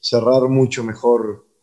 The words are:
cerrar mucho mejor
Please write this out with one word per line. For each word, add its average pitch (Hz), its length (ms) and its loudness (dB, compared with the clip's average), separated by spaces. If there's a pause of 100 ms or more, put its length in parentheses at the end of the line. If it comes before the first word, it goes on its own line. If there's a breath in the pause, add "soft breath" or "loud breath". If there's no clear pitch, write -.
cerrar 123 420 2
mucho 127 420 0
mejor 113 600 -2 (180)